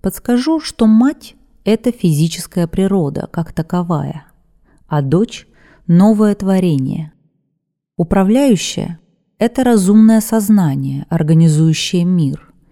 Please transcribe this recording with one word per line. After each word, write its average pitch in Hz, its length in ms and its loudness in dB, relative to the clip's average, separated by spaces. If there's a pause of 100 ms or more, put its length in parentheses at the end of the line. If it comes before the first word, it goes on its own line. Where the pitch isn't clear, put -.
подскажу, 254 600 -2
что - 260 -2
мать — 233 480 0 (280)
это 226 280 -2
физическая 170 760 -2
природа 185 640 -4
как 165 200 -8
таковая, 160 760 -6 (640)
а 151 140 -2
дочь — 139 460 -2 (400)
новое 208 480 4
творение. 170 760 -2 (880)
Управляющая — 196 1000 -2 (400)
это 240 240 -2
разумное 220 580 4
сознание, 165 880 -2
организующее 160 920 2
мир, 165 500 -2 (180)